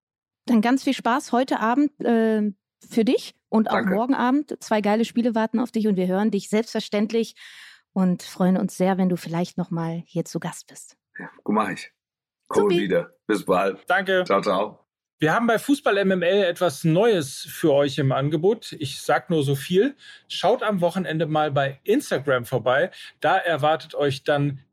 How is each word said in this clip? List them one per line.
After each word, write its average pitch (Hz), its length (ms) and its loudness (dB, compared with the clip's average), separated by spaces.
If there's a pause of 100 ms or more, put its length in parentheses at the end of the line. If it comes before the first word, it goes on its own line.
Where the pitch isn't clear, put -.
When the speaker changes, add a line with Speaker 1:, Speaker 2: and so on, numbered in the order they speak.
(460)
Speaker 1:
Dann 233 160 4
ganz 240 220 0
viel 269 100 0
Spaß 247 380 -2
heute 262 280 0
Abend, 254 420 0
äh, 220 500 2 (360)
für 226 180 0
dich - 280 0 (160)
und 220 200 2
auch - 40 0
Speaker 2:
Danke. 190 220 0
Speaker 1:
morgen 247 180 0
Abend. 254 460 0
Zwei 214 220 0
geile 208 220 2
Spiele 233 300 -2
warten 220 260 0
auf 240 120 -4
dich 214 160 -2
und 202 100 2
wir 185 100 0
hören 196 220 0
dich 202 200 -2
selbstverständlich 220 840 -2 (580)
und 185 300 2
freuen 185 340 0
uns 185 220 -2
sehr, 185 220 2
wenn 185 100 2
du 180 80 0
vielleicht 165 400 -6
noch 180 140 -6
mal 165 340 -6
hier 165 200 -6
zu - 140 -8
Gast - 280 -10
bist. - 280 -20 (240)
Speaker 2:
Ja, - 80 -12 (160)
gut, 107 120 -2
mach 107 140 0
ich. - 220 -12 (560)
Komm - 160 0
Speaker 1:
Supi. 180 200 2
Speaker 2:
wieder. 87 280 0 (160)
Bis 98 180 -2
bald. 95 320 0 (100)
Speaker 3:
Danke. 185 380 0
Speaker 2:
Ciao, 98 160 2
ciao. 95 380 -2 (400)
Speaker 3:
Wir 151 140 2
haben 233 140 0
bei 226 100 4
Fußball 233 400 0
M 196 140 2
M 185 100 0
L 196 220 2
etwas 170 400 -2
Neues 170 640 2
für 151 240 2
euch 143 240 2
im 135 140 2
Angebot. 156 680 -2
Ich - 220 -8
sag 160 300 -2
nur 156 120 2
so 139 120 0
viel. 185 400 0 (320)
Schaut 208 340 0
am 208 180 0
Wochenende 165 460 -2
mal 151 260 0
bei 139 320 -2
Instagram 139 600 0
vorbei. 127 460 0 (280)
Da 165 180 2
erwartet 160 580 0
euch 143 280 -2
dann 143 360 0 (140)